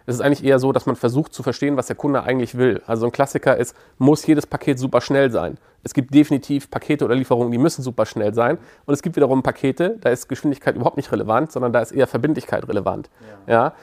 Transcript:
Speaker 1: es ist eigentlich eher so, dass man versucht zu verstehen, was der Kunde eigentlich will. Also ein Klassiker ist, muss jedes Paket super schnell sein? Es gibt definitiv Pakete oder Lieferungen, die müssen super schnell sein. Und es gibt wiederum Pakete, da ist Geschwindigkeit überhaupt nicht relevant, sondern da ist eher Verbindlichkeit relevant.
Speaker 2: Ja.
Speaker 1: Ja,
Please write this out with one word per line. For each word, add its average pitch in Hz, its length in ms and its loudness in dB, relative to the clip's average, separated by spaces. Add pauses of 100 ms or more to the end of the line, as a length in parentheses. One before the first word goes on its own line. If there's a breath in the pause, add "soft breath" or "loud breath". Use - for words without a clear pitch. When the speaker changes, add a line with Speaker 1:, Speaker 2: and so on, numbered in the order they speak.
Speaker 1:
es 123 100 -4
ist 120 60 -4
eigentlich 143 220 0
eher 135 160 4
so, 131 120 0
dass 131 140 0
man 127 100 0
versucht 127 380 -2
zu - 80 -12
verstehen, 139 340 -2
was 127 120 -2
der 117 80 -6
Kunde 139 260 0
eigentlich 127 340 -2
will. 123 300 2
Also 113 220 -2
ein 117 40 -4
Klassiker 135 460 0
ist, 120 180 -4 (220 soft breath)
muss 143 300 4
jedes 151 180 4
Paket 139 320 -2
super 123 240 0
schnell 139 300 2
sein? 87 260 -4 (240 soft breath)
Es - 140 -12
gibt 131 180 0
definitiv 143 560 2
Pakete - 340 -4
oder 117 120 2
Lieferungen, 123 360 0
die 120 60 -2
müssen 147 240 0
super 120 240 -2
schnell 107 300 -2
sein. 120 240 0 (260 loud breath)
Und 143 80 -2
es 139 80 0
gibt 165 140 -6
wiederum 135 260 2
Pakete, 143 600 -2
da 123 100 2
ist - 180 -4
Geschwindigkeit 135 460 -4
überhaupt 120 220 -2
nicht - 140 -6
relevant, 110 400 0
sondern 123 220 -2
da 120 60 4
ist 110 140 -4
eher 127 120 2
Verbindlichkeit 127 600 -2
relevant. 95 420 -4 (380 loud breath)
Speaker 2:
Ja. 117 60 0
Speaker 1:
Ja, 123 300 4